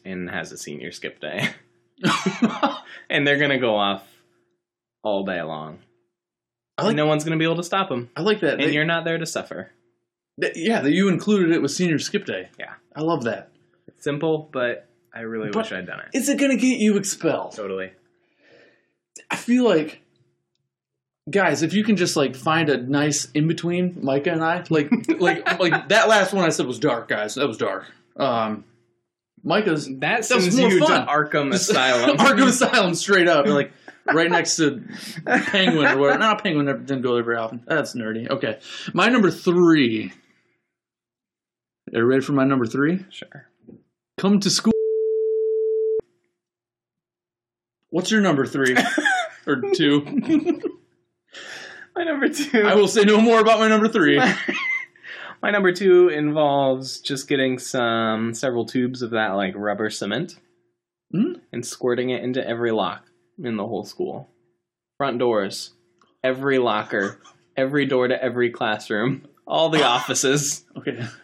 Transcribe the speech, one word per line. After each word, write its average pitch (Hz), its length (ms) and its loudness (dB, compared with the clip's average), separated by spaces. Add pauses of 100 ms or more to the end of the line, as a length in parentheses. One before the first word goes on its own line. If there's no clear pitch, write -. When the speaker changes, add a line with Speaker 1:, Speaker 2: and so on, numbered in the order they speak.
Speaker 1:
and 90 260 -10
has 87 220 -10
a 78 60 -18
senior 73 340 -14
skip - 280 -14
day. 87 300 -6 (540)
<laughs> - 0 -
Speaker 2:
<laughs> - 720 -2 (340)
Speaker 1:
And 147 160 0
they're 143 120 2
gonna 139 220 0
go 117 160 0
off 101 280 -2 (1000)
all 101 220 -2
day 90 180 -6
long. 78 340 -12 (1000)
Speaker 2:
I - 40 -4
Speaker 1:
And 180 60 0
Speaker 2:
like 147 80 0
Speaker 1:
no 151 100 2
one's 151 180 0
gonna 160 140 -2
be 160 80 0
able 165 120 0
to 175 60 -6
stop 190 280 -2
'em. 120 240 -6
Speaker 2:
I 151 60 -8
like 208 200 0
that. 143 140 0
Speaker 1:
And 139 80 -2
Speaker 2:
They 156 100 0
Speaker 1:
you're 151 100 0
not 165 220 -2
there 165 140 -4
to 160 80 -8
suffer. - 440 -10 (680)
Speaker 2:
that, - 160 -2
yeah, 202 260 0
that 139 100 2
you 190 160 4
included 185 460 2
it 156 80 2
with 143 100 0
senior 170 280 0
skip - 260 -6
day. 110 240 -8 (100)
Speaker 1:
Yeah. - 140 -14 (220)
Speaker 2:
I 147 60 -8
love 160 240 -2
that. 101 260 -6 (360)
Speaker 1:
It's - 160 -20
simple, 156 480 -4
but 123 360 -4 (260)
I 117 80 -14
really 113 300 -6
Speaker 2:
But 107 140 -2
Speaker 1:
wish - 60 -12
I'd 92 140 -8
done - 140 -12
it. - 180 -8
Speaker 2:
is 262 100 -4
it 285 120 0
gonna 269 180 2
get 254 220 0
you 214 180 4
expelled? - 580 -4
Speaker 1:
Totally. 95 360 -8 (1400)
Speaker 2:
I - 60 -6
feel 247 300 2
like, 160 360 0 (1300)
guys, 190 320 2
if 160 120 -2
you 214 100 2
can 214 120 2
just, 170 220 0
like, 131 180 0
find 160 340 0
a 131 80 2
nice 143 540 -2
in-between, 175 720 -2
Micah 143 280 -2
and 160 120 -2
I, 170 260 -2
like, 151 200 0 (160)
Speaker 1:
<laughs> - 140 -2
Speaker 2:
like, - 400 0
like, 165 300 0
that 214 200 4
last 202 240 4
one 190 100 2
I 160 60 4
said 151 160 -2
was 123 140 -6
dark, 120 280 0
guys. 107 280 -4
That 135 120 0
was 110 100 -6
dark. 98 280 -4 (320)
Um, 110 480 -2 (800)
Micah's, 160 440 0
Speaker 1:
That 131 120 -10
Speaker 2:
that 180 180 -2
was 220 100 -4
Speaker 1:
sends 208 300 4
Speaker 2:
more 262 140 6
Speaker 1:
you 180 80 6
to 302 80 4
Speaker 2:
fun. - 200 2
Speaker 1:
Arkham 147 440 0
Speaker 2:
Just - 180 -2
<laughs> - 20 2
Speaker 1:
Asylum. 131 460 2
Speaker 2:
Arkham 262 300 6
Asylum, 220 480 2
straight 180 320 2
up. 151 180 4
Speaker 1:
You're 147 100 2
like 139 160 0 (400)
Speaker 2:
Right 165 180 2
next 170 280 0
to 139 260 0 (240)
Speaker 1:
<laughs> - 180 -14
Speaker 2:
Penguin 185 600 2
or 135 100 2
whatever. 139 220 4
No, 214 160 2
Penguin 156 300 -2
never, 135 140 -2
didn't 127 240 -6
go 123 100 0
there 120 100 0
very 117 140 -2
often. 117 300 -6
That's 147 280 -2
nerdy. 113 340 -6
Okay. 123 300 -4 (340)
My 185 160 4
number 214 220 4
three. 156 800 2 (1800)
Are - 60 0
you 117 60 4
ready 131 160 4
for 147 120 -4
my 135 100 2
number 135 220 2
three? 147 460 -2
Speaker 1:
Sure. - 360 -20 (720)
Speaker 2:
Come 196 240 4
to 190 80 0
school. - 240 2 (3250)
What's 175 220 -2
your 214 100 4
number 147 240 2
three? 127 360 0
Speaker 1:
<laughs> - 40 2 (600)
Speaker 2:
Or 269 140 0 (140)
two? 285 260 4 (1900)
Speaker 1:
My 359 80 -4
number 285 260 0
two. 233 340 0
Speaker 2:
I 196 100 4
will 202 140 6
say 208 160 4
no 208 180 6
more 226 180 6
about 220 200 6
my 220 80 4
number 220 200 4
three. 175 320 4
Speaker 1:
<laughs> - 1200 -4
My 202 80 0
number 196 200 2
two 180 380 6
involves 143 880 0
just - 280 -8
getting 131 320 0
some, 113 720 -2
several 117 320 -2
tubes 123 380 -2
of 113 80 -6
that, 110 240 0
like, 98 200 -2
rubber 104 360 -4
cement 113 420 -6 (800)
Speaker 2:
Hmm? 277 220 -2 (200)
Speaker 1:
and 120 100 -8
squirting 123 460 -4
it 123 140 -4
into 127 200 -4
every 117 280 -2
lock 95 340 -4 (320)
in 120 180 -6
the 101 120 -6
whole 104 160 -8
school. 85 440 -10 (720)
Front 127 220 -4
doors, 107 540 -2 (500)
every 131 340 0
locker, 107 640 -2 (360)
every 139 300 0
door 127 220 0
to 123 120 0
every 120 300 0
classroom, 117 800 -4 (180)
all 156 240 0
the 151 140 2
Speaker 2:
<laughs> - 20 4
Speaker 1:
offices, 135 800 0 (100)
Speaker 2:
Okay. 120 300 -8 (180)